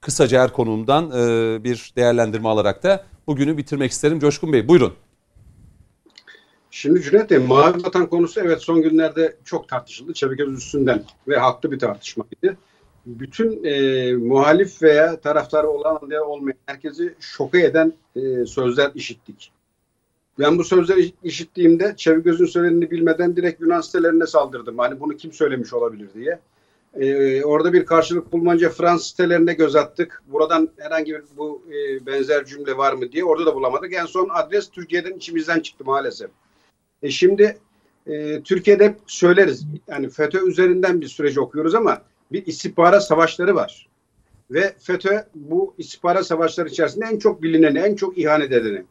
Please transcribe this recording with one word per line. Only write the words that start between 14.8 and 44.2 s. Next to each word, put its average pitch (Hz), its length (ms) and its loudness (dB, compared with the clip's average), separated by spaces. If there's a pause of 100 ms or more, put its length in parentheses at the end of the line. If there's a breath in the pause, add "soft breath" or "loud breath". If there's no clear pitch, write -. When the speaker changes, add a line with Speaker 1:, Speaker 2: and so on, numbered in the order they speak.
Speaker 2:
veya 160 380 4
taraftarı 151 480 0
olan 151 300 -2 (120)
veya 151 140 -4
olmayan 143 420 -8
herkesi 151 540 -8
şoke 143 400 -2
eden, 160 320 4 (240)
e, 127 300 -4
sözler 127 480 0
işittik. - 580 -16 (840)
Ben 147 200 2
bu 165 60 0
sözleri 185 360 2
iş-, 175 220 0
işittiğimde 170 760 2
Çeviköz'ün 165 500 2
söylediğini 170 440 0
bilmeden 170 460 0
direkt 175 240 -2
Yunan 165 200 0
sitelerine 165 460 0
saldırdım. 127 520 -2
Hani 131 220 -2
bunu 151 160 -8
kim 160 160 -18
söylemiş 131 400 -4
olabilir 113 420 -6
diye. 143 240 -8 (560)
E, 135 500 0
orada 156 280 2
bir 180 140 4
karşılık 165 460 0
bulmayınca 170 380 2
Fransız 175 360 0
sitelerine 175 460 0
göz 151 240 2
attık. 156 460 -2 (100)
Buradan 160 360 0 (100)
herhangi 156 360 -6
bir 151 80 -14 (140)
bu, 147 320 -12
e, 139 380 -8
benzer 139 380 -2
cümle 139 320 -10
var 135 160 0
mı 123 200 -8
diye 165 120 -4
orada 160 220 0
da 151 80 2
bulamadık. 151 400 -4
En 175 120 -4
son 185 280 -2
adres 170 340 -2
Türkiye'den 175 440 -8
içimizden 165 480 -4
çıktı - 240 -16
maalesef. 135 460 -6 (720)
E, 143 80 -6
şimdi, 202 480 2 (480)
e, 151 360 -8
Türkiye'de 190 420 4
hep 208 120 2 (100)
söyleriz. 170 600 2 (220)
Yani 139 220 -8
fetö 180 380 -2
üzerinden 180 520 2
bir 139 80 -10
süreci 139 320 -2
okuyoruz 160 340 -2
ama 214 280 0 (300)
bir - 140 -8
istihbarat 175 600 2
savaşları 165 480 0
var. - 340 -6 (600)